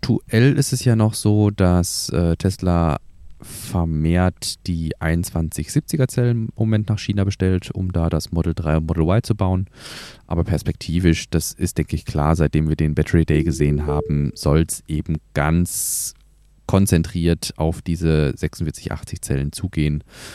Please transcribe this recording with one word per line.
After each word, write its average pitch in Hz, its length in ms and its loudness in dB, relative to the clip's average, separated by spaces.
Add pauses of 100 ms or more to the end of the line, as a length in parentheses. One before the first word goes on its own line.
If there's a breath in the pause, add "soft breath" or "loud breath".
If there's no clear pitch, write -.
Aktuell 117 560 4
ist 139 160 0
es 123 100 -2
ja 120 120 4
noch 107 180 4
so, 104 380 4
dass, 90 580 2
äh, 85 280 2
Tesla 87 600 0 (460)
vermehrt 85 1200 -2
die 82 340 -4
einundzwanzig 82 680 -2
siebziger 143 360 -2
Zellen 120 380 0
im - 100 -6
Moment 107 340 0
nach 107 100 -2
China 101 240 -2
bestellt, 92 480 0
um 92 200 -4
da 85 160 0
das 80 240 -2
Model 82 220 0
drei 80 240 0
und 80 80 0
Model 82 160 0
Y 90 220 2
zu - 100 -2
bauen. 95 320 0 (640 loud breath)
Aber 82 160 0
perspektivisch, 82 840 0
das - 240 -2
ist, - 280 -4
denke 78 160 -2
ich, 76 100 -6
klar, 76 300 0
seitdem 78 340 2
wir 76 60 0
den 78 180 0
Battery 80 320 2
Day 78 180 2
gesehen 73 440 0
haben, 71 480 -2
soll's 78 520 0
eben 78 280 -4 (180)
ganz - 800 -2 (540)
konzentriert 85 880 0
auf 78 240 -2
diese 78 560 0
sechsundvierzig - 540 -6
achtzig - 320 -10
Zellen 69 280 -4
zugehen. 76 520 -4 (320 loud breath)